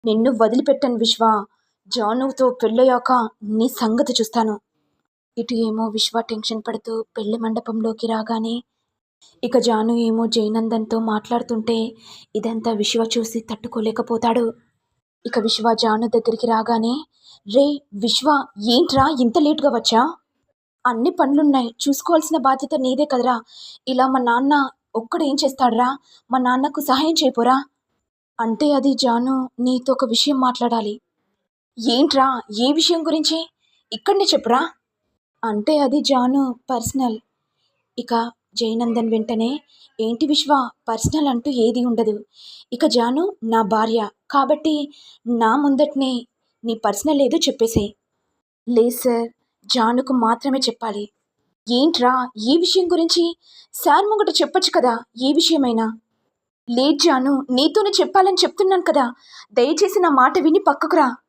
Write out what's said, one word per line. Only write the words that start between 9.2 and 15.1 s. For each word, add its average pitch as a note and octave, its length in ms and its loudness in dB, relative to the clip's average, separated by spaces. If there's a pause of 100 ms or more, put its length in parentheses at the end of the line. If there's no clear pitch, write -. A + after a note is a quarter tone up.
ఇక B3 140 0
జాను A3+ 360 2
ఏమో A3+ 340 0
జయనందన్తో A3+ 720 -2
మాట్లాడుతుంటే A3+ 960 -2 (400)
ఇదంతా A3+ 360 -4
విశ్వ A3 340 0 (120)
చూసి A3+ 220 -4
తట్టుకోలేకపోతాడు. A3+ 1120 -2 (720)